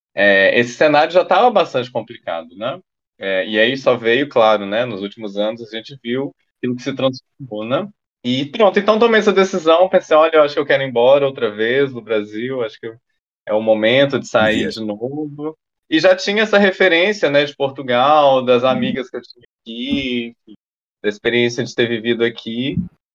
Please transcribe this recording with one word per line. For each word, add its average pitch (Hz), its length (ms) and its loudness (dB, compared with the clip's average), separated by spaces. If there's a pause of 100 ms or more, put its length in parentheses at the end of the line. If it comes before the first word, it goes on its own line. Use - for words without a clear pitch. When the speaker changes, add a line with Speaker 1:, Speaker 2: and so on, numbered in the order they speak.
(140)
Speaker 1:
é, 101 440 4
esse 123 160 -2
cenário 156 380 2
já 180 120 4
tava 190 260 4
bastante 139 400 -2
complicado, 87 640 -10
né? 131 220 -8 (400)
É, 95 280 -4
e 107 120 -2
aí 123 180 2
só 131 200 0
veio, 117 320 0
claro, 110 380 2
né? 110 180 -4
Nos 107 180 -8
últimos 101 340 -12
anos 110 260 -6
a 107 140 -14
gente 123 260 -14
viu 127 320 -6 (240)
aquilo 123 180 -6
que 123 60 -16
se 139 120 -6
transformou, 131 680 -8
né? 160 240 -4 (360)
E 254 220 -4
pronto, 226 320 2
então 214 200 2
tomei 220 220 4
essa 196 120 2
decisão, 185 560 2
pensei, 180 280 2
"Olha, 156 200 4
eu 151 60 6
acho 143 120 0
que 165 60 -2
eu 143 60 -4
quero 139 160 0
ir 135 60 -6
embora 131 380 4
outra 120 240 -4
vez 123 420 -2
do 120 80 -10
Brasil, 110 640 -6
acho 110 160 -10
que - 80 -16
eu, 113 100 -14 (500)
é 110 60 -4
o 107 100 0
momento 117 560 2
de 101 100 -8
sair 110 340 0
Speaker 2:
Entendi. 104 120 -6
Speaker 1:
de 113 100 -10
novo." 143 720 -10 (340)
E 156 80 0
já 185 160 4
tinha 202 280 -2
essa 208 160 2
referência, 185 720 2
né, 143 140 2
de 143 120 -8
Portugal, 135 880 2
das 123 180 4
Speaker 2:
Uhum. 131 60 2
Speaker 1:
amigas 127 420 -2
que 127 60 -12
eu 123 60 -10
tinha - 220 -20 (160)
aqui, 120 720 -6 (120)
enfim, 107 80 -20 (480)
da 104 60 -2
experiência 120 560 -2
de 127 100 -12
ter 120 140 0
vivido 117 360 -2
aqui. 117 520 -6 (380)